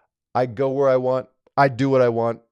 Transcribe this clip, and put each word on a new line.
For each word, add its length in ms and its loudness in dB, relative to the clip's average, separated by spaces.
"I 100 0
go 260 -4
where 180 0
I 80 4
want, 300 -4
I 120 4
do 220 -2
what 120 4
I 80 4
want, 320 -2